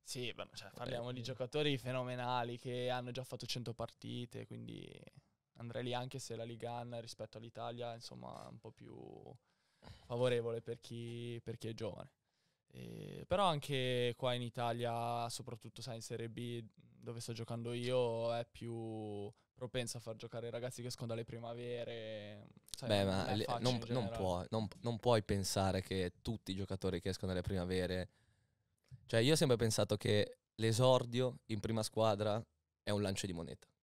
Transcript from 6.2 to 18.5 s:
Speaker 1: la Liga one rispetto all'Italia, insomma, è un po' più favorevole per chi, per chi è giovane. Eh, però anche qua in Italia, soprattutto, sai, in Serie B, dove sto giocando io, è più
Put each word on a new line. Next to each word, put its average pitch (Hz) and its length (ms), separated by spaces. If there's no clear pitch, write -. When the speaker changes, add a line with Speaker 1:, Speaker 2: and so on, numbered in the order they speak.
Speaker 1:
la 113 80
Liga 120 360
one 120 220
rispetto 113 360
all'Italia, 117 560
insomma, 123 520
è - 40
un - 100
po' 110 120
più - 200
favorevole 120 560
per 117 180
chi, 117 640
per 113 140
chi 110 120
è 113 40
giovane. 113 380
Eh, 55 540
però 196 180
anche 127 720
qua 127 160
in 123 80
Italia, 117 880
soprattutto, 117 520
sai, 113 140
in 113 60
Serie 117 280
B, 120 340
dove 120 460
sto 117 140
giocando 117 400
io, 120 600
è 117 160
più 110 840